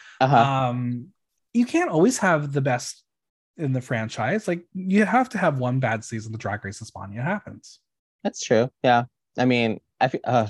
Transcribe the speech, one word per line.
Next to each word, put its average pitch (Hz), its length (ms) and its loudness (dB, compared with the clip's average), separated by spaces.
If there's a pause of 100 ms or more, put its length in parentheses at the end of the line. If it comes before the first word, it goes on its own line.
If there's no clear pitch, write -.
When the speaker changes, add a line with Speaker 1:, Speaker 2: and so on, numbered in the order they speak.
(220)
Speaker 1:
Uh-huh. 131 160 6 (320)
Speaker 2:
Um, 123 380 -4 (460)
you 240 120 2
can't 339 240 0
always 185 300 4
have 147 340 0
the 143 80 0
best 127 420 -4 (540)
in 143 160 -2
the 127 80 -2
franchise. 117 640 -4
Like, 175 160 -6 (120)
you 190 300 0
have 240 240 0
to 202 100 -6
have 156 180 0
one 127 220 -2
bad 113 260 -2
season 110 280 -10
of 107 60 -10
Drag 101 240 -6
Race 98 200 -12
España. 101 340 -14
It 123 60 -6
happens. - 560 -8 (440)
Speaker 1:
That's - 200 -4
true. 120 260 4 (140)
Yeah. 120 220 4 (320)
I 123 80 2
mean, 120 360 2 (180)
I 127 100 2
fe-, - 140 -6
uh, 117 260 2